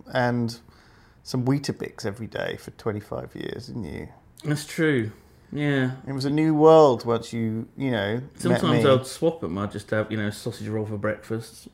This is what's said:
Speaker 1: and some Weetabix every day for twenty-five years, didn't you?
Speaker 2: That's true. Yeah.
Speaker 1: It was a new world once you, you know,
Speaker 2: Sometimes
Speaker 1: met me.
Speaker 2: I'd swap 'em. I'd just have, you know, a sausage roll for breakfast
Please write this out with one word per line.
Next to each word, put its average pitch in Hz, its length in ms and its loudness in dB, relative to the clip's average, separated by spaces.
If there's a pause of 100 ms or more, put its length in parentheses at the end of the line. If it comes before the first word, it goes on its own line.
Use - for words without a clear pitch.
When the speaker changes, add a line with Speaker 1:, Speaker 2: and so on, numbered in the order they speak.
(140)
Speaker 1:
and 120 440 0 (680)
some 127 200 -2
Weetabix 135 640 -2
every 101 220 -6
day - 300 -6
for - 140 -16
twenty-five - 640 -8
years, - 320 -10
didn't 127 160 -10
you? 80 240 -10 (380)
Speaker 2:
That's 147 200 -4
true. 135 460 -2 (400)
Yeah. 139 400 0 (160)
Speaker 1:
It 135 60 -8
was 135 100 -6
a 143 60 -2
new 156 260 2
world 151 500 10
once 117 280 -2
you, 113 420 -4
you 135 160 -4
know, 110 300 -2 (160)
Speaker 2:
Sometimes - 260 0
Speaker 1:
met 120 220 2
me. 135 40 6
Speaker 2:
I'd 131 180 4
swap 165 360 -2
'em. 87 140 -6
I'd 101 140 -4
just - 180 -12
have, 107 220 0
you 110 60 -2
know, 104 100 -2
a 104 40 -4
sausage 107 380 -10
roll 110 160 -4
for 107 120 -8
breakfast 107 760 -8